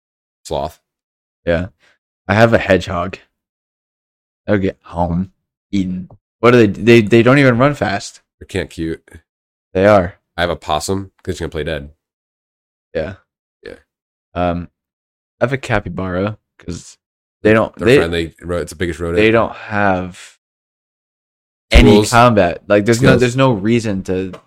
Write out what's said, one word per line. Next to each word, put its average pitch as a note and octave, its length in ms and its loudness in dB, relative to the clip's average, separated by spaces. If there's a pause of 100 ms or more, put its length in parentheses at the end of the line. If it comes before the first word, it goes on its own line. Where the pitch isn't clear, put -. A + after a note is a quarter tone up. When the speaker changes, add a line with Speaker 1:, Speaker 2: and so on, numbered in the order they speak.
(440)
Speaker 1:
Sloth. D2+ 380 -8 (640)
Speaker 2:
Yeah. E2+ 220 -2 (600)
I F#2+ 60 0
have A2+ 200 4
a G#2 40 6
hedgehog. F2+ 600 -2 (1300)
They'll G2+ 120 0
get F#2+ 240 -4
home, F2 500 -6 (400)
eaten. F#2 380 -6 (300)
What A#2+ 160 4
are A#2 100 6
they? - 20 2
They, A2+ 340 4
they A2+ 220 4
don't B2+ 140 4
even B2+ 220 2
run C#3 160 0
fast. - 460 -8 (180)
Speaker 1:
They're E2+ 80 -20
can't E2+ 220 -8
cute. E2 380 -10 (680)
Speaker 2:
They F#2 120 0
are. G2+ 300 2 (200)
Speaker 1:
I E2+ 60 -6
have F2 80 -2
a E2 60 -4
possum F#2 560 -6 (100)
'cause F#2 120 -8
it's E2 60 -14
gonna E2 100 -8
play D2+ 160 -8
dead. D2 260 -10 (1040)
Speaker 2:
Yeah. D#2 200 -8 (460)
Speaker 1:
Yeah. G1+ 140 -20 (580)
Speaker 2:
Um, F2 360 -4 (680)
I - 60 -6
have C3 80 -4
a C3+ 40 -4
capybara G2 840 -6 (180)
'cause - 400 -16 (440)
they G#2+ 120 2
don't, A2 220 -2
Speaker 1:
They're E2+ 100 -6
Speaker 2:
they, C3 120 6
Speaker 1:
friendly. E2+ 440 -4
Ro-, F2 180 -6
it's D2+ 120 -8
the D#2+ 60 -20
biggest E2+ 240 -6
rodent. E2+ 160 -4
Speaker 2:
they A2 140 2
don't A2 220 0
have F#2+ 840 -6 (1300)
any A#2+ 200 6
Speaker 1:
Tools. G#2+ 180 4
Speaker 2:
combat. A2+ 580 2
Like, G2+ 180 2
there's A#2 160 2
no, C3+ 80 4
Speaker 1:
Skills. B2+ 100 4
Speaker 2:
there's B2 160 0
no C3+ 160 2
reason G#2+ 520 -2
to F#2 440 -6